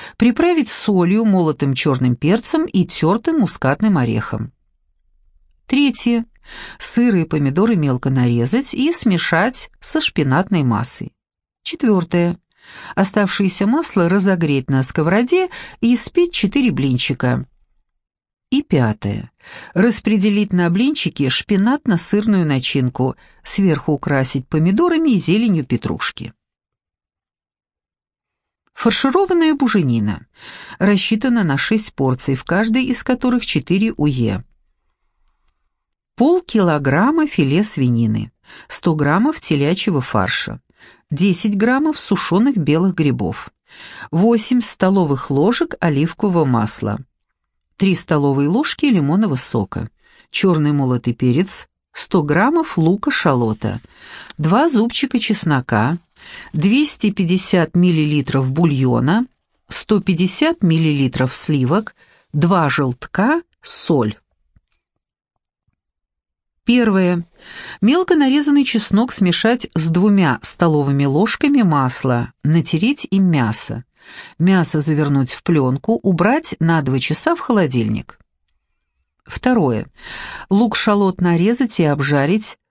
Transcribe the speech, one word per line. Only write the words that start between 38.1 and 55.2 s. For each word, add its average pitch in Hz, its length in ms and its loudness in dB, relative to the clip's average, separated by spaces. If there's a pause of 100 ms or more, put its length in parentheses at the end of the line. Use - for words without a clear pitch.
сто - 260 -2
граммов 170 460 0
телячьего 151 600 0
фарша, - 600 -4 (500)
десять 190 460 0
граммов 262 420 0
сушеных 220 580 0
белых 165 380 2
грибов, 131 560 -2 (640)
восемь 226 480 2
столовых 185 720 0
ложек 202 480 0
оливкового 165 640 0
масла, 113 560 -2 (760)
три 190 180 2
столовые 143 540 0
ложки 269 380 -2
лимонного 175 500 2
сока, - 540 -6 (400)
черный 156 420 2
молотый 127 420 0
перец, 131 540 -2 (240)
сто - 300 -2
граммов 226 560 0
лука-шалота, 131 1040 0 (580)
два 196 300 2
зубчика 247 500 0
чеснока, 143 800 0 (540)